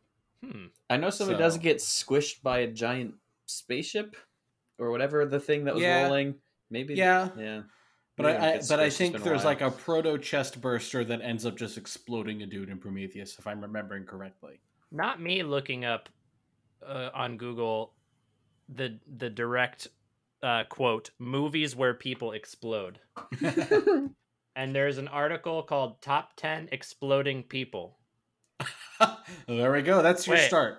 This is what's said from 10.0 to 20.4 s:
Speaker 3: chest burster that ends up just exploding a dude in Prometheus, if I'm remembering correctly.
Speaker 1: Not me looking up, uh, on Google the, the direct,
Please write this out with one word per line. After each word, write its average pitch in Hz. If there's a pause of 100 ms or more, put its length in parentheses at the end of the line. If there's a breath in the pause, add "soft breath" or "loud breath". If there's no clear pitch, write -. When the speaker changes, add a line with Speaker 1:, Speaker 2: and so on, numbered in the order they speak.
Speaker 3:
chest 135
burster 123
that 117
ends 117
up 110
just 113
exploding 107
a 101
dude 98
in 95
Prometheus, 98
if -
I'm 104
remembering 101
correctly. 95 (300)
Speaker 1:
Not 170
me 180
looking 139
up, 117 (760)
uh, 131
on 123
Google 117 (760)
the, 123 (180)
the 120
direct, 120 (540)